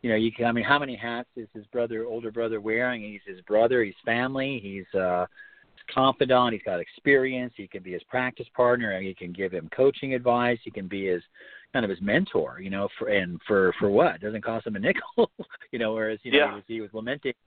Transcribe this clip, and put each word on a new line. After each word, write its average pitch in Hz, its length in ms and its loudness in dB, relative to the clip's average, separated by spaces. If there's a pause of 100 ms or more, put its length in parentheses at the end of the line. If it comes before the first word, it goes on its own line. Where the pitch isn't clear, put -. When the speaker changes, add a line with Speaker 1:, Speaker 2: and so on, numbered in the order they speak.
Speaker 1:
you 120 80 -2
know, 110 60 4
you 113 160 2
can, 117 140 -2
I 117 60 2
mean, 117 120 0
how 143 140 4
many 135 180 -6
hats 117 400 -8
is 110 180 -12
his 104 120 -14
brother, 117 400 -4
older 117 240 -6
brother 113 300 -4
wearing? 113 420 -2
He's 104 240 -12
his 92 160 -14
brother, 117 420 4
he's 98 100 -6 (100)
family, 131 580 -2
he's, 98 360 -6
uh, 90 280 2 (480)
his - 200 -18
confidant, 127 600 4
he's 98 80 -8
got 92 180 -2
experience, 131 760 0
he 98 100 -12
can 95 160 -14
be 90 100 -10
his 87 120 -8
practice 127 420 -4 (100)
partner, 120 360 4
and 95 140 -4
he 92 80 -8
can 87 180 -12
give 92 200 -4
him 82 240 -6
coaching 135 380 2
advice, 120 500 2
he 117 60 -10
can 95 180 -10
be 98 180 -4
his, 90 160 0 (520)
kind 117 100 0
of 98 60 -2
his 87 100 -4
mentor, 101 600 0
you 95 100 -10
know, 98 180 -4 (100)
for, 113 100 -6
and 90 380 0
for, 95 320 4
for 101 120 2
what? 117 240 6
It - 80 -14
doesn't 107 200 -6
cost 113 240 -4
him 107 100 -6
a - 20 -6
nickel, 185 520 0 (200)
<laughs> - 220 -20
you 127 60 -6
know, 110 140 0
whereas, 110 300 -2
you 120 100 -4
know, 143 60 6
Speaker 2:
Yeah. 147 100 4
Speaker 1:
he 101 60 -8
was, 101 140 -14
he 113 120 -6
was 104 140 -10
lamenting 123 400 -6 (120)